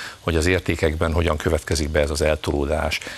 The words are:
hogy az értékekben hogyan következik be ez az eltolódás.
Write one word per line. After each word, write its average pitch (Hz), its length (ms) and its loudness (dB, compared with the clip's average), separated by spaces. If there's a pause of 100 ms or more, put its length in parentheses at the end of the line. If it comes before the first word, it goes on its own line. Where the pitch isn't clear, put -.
(200)
hogy 82 160 0
az 78 100 2
értékekben 85 680 0
hogyan 80 240 2
következik 80 520 0
be 78 100 2
ez 71 100 2
az 78 120 -2
eltolódás. 76 760 0 (180)